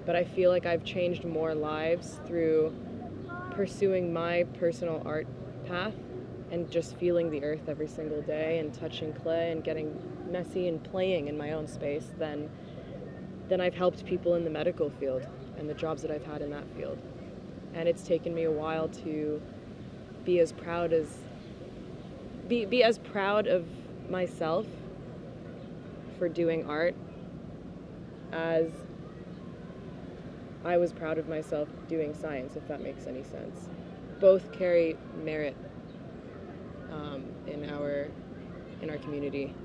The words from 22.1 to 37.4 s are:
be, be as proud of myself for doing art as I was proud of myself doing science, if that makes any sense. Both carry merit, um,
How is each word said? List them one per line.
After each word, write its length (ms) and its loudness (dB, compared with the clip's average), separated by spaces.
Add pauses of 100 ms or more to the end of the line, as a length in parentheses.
be, 160 6
be 180 8
as 160 10
proud 500 4
of 180 6 (420)
myself 560 2 (1500)
for 100 0
doing 440 2
art 240 2 (1400)
as 380 4 (1900)
I 140 6
was 140 4
proud 260 -2
of 100 -4
myself 400 -2 (180)
doing 280 0
science, 420 -6
if 120 -8
that 120 -4
makes 260 -8
any 180 -8
sense. 440 -10 (520)
Both 320 12
carry 440 6 (260)
merit, 340 -2 (1300)
um, 340 -6 (220)